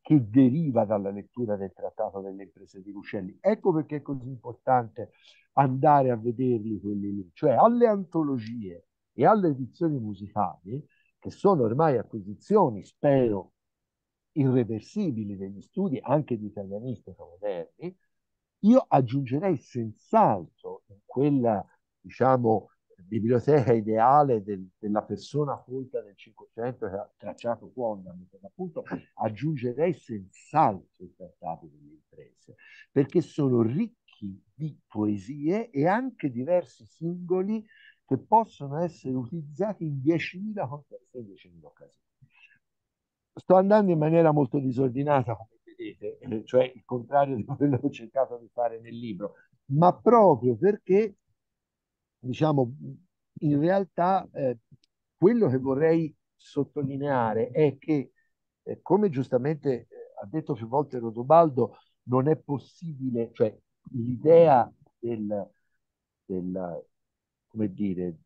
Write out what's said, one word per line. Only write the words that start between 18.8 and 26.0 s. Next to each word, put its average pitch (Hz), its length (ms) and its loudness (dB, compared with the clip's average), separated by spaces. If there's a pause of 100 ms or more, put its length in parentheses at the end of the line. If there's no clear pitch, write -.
aggiungerei 139 720 -2
senz'altro 110 1300 -2
in - 180 -20
quella, 123 580 0 (380)
diciamo, 120 720 0 (320)
biblioteca 117 680 2
ideale 117 680 2
del, 95 240 -10 (120)
della 104 240 -4
persona 123 560 -6
colta 123 420 -10